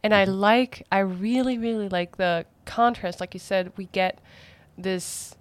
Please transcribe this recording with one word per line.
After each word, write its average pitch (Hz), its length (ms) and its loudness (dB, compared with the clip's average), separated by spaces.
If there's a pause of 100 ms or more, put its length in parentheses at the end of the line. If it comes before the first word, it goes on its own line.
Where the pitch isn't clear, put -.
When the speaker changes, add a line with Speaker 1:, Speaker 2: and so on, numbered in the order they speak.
Speaker 1:
And 214 120 4
I 196 120 8
Speaker 2:
Mm-hmm. 190 80 0
Speaker 1:
like, 220 580 2
I 196 80 4
really, 226 580 0
really 226 300 -4
like 175 280 -4
the 175 300 0 (180)
contrast. 233 560 0
Like 180 140 -8
you 180 60 -12
said, 185 360 -2
we 190 100 -10
get 185 340 0 (580)
this 185 640 -6